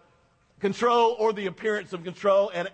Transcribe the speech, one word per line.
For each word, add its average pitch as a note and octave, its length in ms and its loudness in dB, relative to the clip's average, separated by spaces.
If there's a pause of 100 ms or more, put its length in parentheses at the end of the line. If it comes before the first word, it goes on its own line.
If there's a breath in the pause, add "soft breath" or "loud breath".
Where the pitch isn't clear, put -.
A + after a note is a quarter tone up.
(600)
control A#3 580 2
or A3 140 2
the G3+ 120 -6
appearance G3+ 480 -6
of F3 100 -10
control, G3 460 0
and, F3+ 240 -6